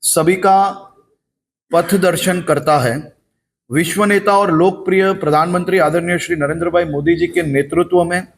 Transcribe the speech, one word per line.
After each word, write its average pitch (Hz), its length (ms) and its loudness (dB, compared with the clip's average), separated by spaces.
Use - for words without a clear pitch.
सभी 165 340 0
का 196 360 2
पथ 170 220 2
दर्शन 180 460 0
करता 147 380 0
है। 123 340 -4
विश्व 165 320 0
नेता 202 340 2
और 196 140 2
लोकप्रिय 190 640 2
प्रधानमंत्री 175 640 0
आदरणीय 170 420 0
श्री 170 160 -4
नरेंद्र 160 340 -4
भाई 175 160 0
मोदी 151 300 -2
जी 170 120 -2
के 175 160 -2
नेतृत्व 160 600 0
में 175 240 -4